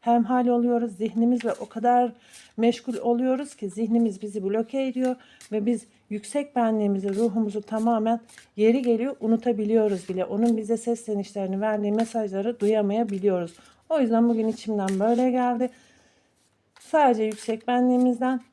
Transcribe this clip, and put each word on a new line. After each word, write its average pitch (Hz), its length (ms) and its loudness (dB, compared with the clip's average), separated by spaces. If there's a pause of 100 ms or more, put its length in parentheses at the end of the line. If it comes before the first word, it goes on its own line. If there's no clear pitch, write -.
hemhal 240 400 2
oluyoruz, 240 500 0
zihnimizle 226 560 0
o - 160 -10
kadar 240 440 2 (440)
meşgul 233 400 0
oluyoruz 254 600 0
ki 202 120 -8
zihnimiz 220 540 0
bizi 208 220 -8
bloke 220 420 -2
ediyor 254 300 -2 (360)
ve 208 140 -2
biz 233 200 -2 (240)
yüksek 269 460 -6
benliğimizi, 208 580 0
ruhumuzu 214 480 -2
tamamen 226 580 -2 (360)
yeri 226 260 4
geliyor 240 380 0
unutabiliyoruz 220 880 0
bile. 185 160 -2
Onun 220 320 0
bize 220 200 -2
seslenişlerini, 202 840 -4
verdiği 208 320 0
mesajları 220 680 -2
duyamayabiliyoruz. 202 920 0 (340)
O 320 120 0
yüzden 226 280 4
bugün 220 200 0
içimden 202 520 -4
böyle 240 300 2
geldi. 247 400 -2 (1080)
Sadece 254 420 2
yüksek 220 460 -4
benliğimizden 247 720 2 (120)